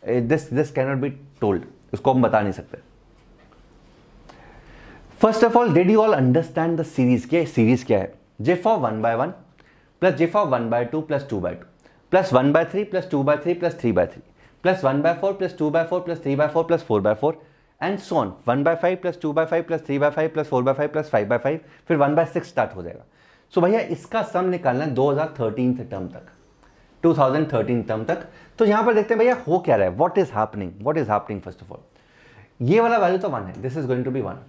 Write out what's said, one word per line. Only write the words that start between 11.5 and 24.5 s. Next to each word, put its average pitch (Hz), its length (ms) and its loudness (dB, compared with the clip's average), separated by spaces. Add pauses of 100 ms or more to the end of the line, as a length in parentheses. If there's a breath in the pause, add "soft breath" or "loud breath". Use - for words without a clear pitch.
two - 140 -18 (440 soft breath)
plus 185 260 2
one 139 140 4
by 165 120 4 (100)
three 202 100 -2
plus 185 300 -4
two 139 100 0
by 147 140 2
three 175 240 -2
plus 165 140 -2
three 117 240 0
by 87 60 4
three - 180 -14 (400 soft breath)
plus 185 200 0
one 139 180 2
by 165 200 2
four 196 120 0
plus 190 200 -4
two 151 180 -2
by 165 140 2
four 180 160 -4
plus 170 180 -6
three 139 160 -2
by 151 120 2
four 147 920 0 (440 soft breath)
and 190 180 -4
so - 180 -4
on, 113 120 0 (140)
one 127 200 0
by 165 120 2
five 180 260 -2
plus 170 160 -4
two 151 160 -6
by 160 120 0
five 165 220 -2
plus 160 140 -4
three 139 160 -4
by 147 120 2
five 156 240 -2
plus 151 140 -4
four 127 160 0
by 135 100 2
five 147 180 -2
plus 151 180 -6
five 104 200 0
by 120 80 2
five, 147 220 -2 (280 soft breath)
फिर 165 100 2
one 143 180 2
by 165 100 4
six 160 220 -6
स्टार्ट - 280 -4
हो 92 80 -12
जाएगा। 85 200 -14 (500 soft breath)
So 175 100 2
भैया, 208 160 2
इसका 208 420 -6 (120)
सम 180 160 0
निकालना 156 360 -2